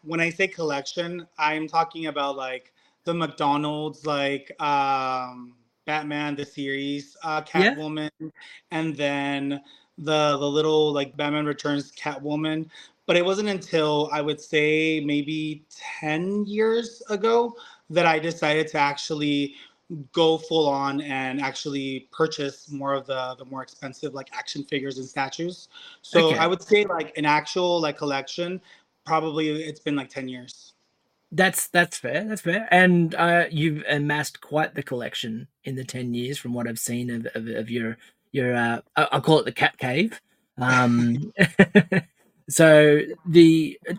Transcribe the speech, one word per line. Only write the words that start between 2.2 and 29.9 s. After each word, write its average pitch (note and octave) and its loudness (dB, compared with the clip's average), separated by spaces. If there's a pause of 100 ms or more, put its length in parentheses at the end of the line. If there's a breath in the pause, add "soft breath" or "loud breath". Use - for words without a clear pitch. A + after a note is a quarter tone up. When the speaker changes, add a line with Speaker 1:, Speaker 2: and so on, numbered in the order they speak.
Speaker 1:
like, C3 -10 (300)
the E3+ -2
McDonald's, D3+ -2
like, C#3 -2
um, C3 -2 (320)
Batman, D3 -4
the C#3+ -8
series, C#3 -8
uh, D#3 -4 (140)
Speaker 2:
Yeah. F#3 4
Speaker 1:
Catwoman, D3+ -6 (600 loud breath)
and D#3+ -4
then C#3+ -4 (340 soft breath)
the, D3+ 2
the C#3+ -2
little, D3+ 2
like, C#3 -4
Batman D3+ -2
Returns D3 -4
Catwoman. D3+ -6 (380 loud breath)
But F3 4
it F3 4
wasn't G3 0
until, D3+ 0
I D3+ -2
would D3 -4
say, D#3 2
maybe D3+ -4 (360)
ten F3+ -2
years A3 -2
ago A3+ 2 (340 loud breath)
that E3+ 4
I D#3+ 4
decided D#3 0
to D#3 -4
actually C#3+ -2 (560 loud breath)
go D#3+ 4
full D#3 0
on C#3 -2
and C3+ -6
actually C3+ -6
purchase D#3 -4
more C#3 -4
of C3+ -6
the, C3 -6
the C3+ -20
more C3 -12
expensive, C3 -12
like, C3+ -14
action - -10
figures C3+ -6
and C3 -10
statues. D#3 -8 (340 loud breath)
So E3 4
Speaker 2:
Okay. D#3+ 2
Speaker 1:
I E3 2
would F3+ -2
say, G#3 4
like, E3 -6
an D3+ -2
actual, E3+ 2
like, D3 -2
collection, E3+ -4 (440 soft breath)
probably D#3 0
it's D#3 -8
been, D3 -2